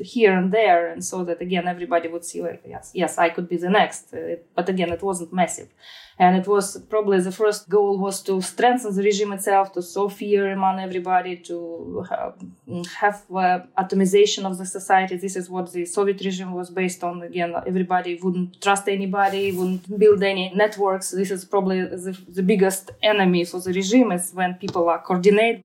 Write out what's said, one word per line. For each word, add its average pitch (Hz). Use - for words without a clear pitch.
here 190
and 185
there. 180
And 180
so 185
that, 170
again, 180
everybody 175
would 170
see, -
like, -
yes, -
yes, 170
I 170
could 175
be 180
the 175
next. -
Uh, 165
but 180
again, 185
it 170
wasn't 180
massive. 180
And 185
it 185
was 196
probably 202
the 180
first 208
goal 202
was 190
to 190
strengthen 226
the 196
regime 202
itself, 196
to 180
sow 196
fear 196
among 190
everybody, 185
to 170
ha-, -
have, 208
uh, 180
atomization 196
of 190
the 185
society. 190
This 190
is 180
what 180
the 175
Soviet 196
regime 185
was 180
based 180
on. 175
Again, 170
everybody 180
wouldn't 180
trust 196
anybody, 196
wouldn't 185
build 202
any 190
networks. 196
This 190
is 185
probably 190
the, 185
the 180
biggest 190
enemy 185
for 180
the 180
regime 196
is 180
when 180
people 180
are 165
coordinate, 202